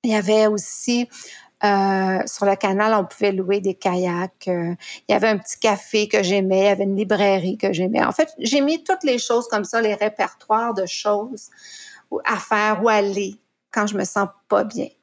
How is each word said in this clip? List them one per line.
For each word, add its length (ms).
Il 80
y 40
avait 320
aussi 600
euh, 600
sur 200
le 100
canal, 380
on 120
pouvait 260
louer 280
des 160
kayaks. 720
Euh, 280
il 40
y 20
avait 140
un 100
petit 220
café 480
que 160
j'aimais, 360
il 60
y 20
avait 180
une 100
librairie 640
que 160
j'aimais. 300
En 80
fait, 180
j'ai 220
mis 220
toutes 200
les 140
choses 300
comme 180
ça, 160
les 140
répertoires 760
de 120
choses 640
ou 140
à 120
faire 460
ou 60
aller 500
quand 160
je 100
me 60
sens 260
pas 160
bien. 240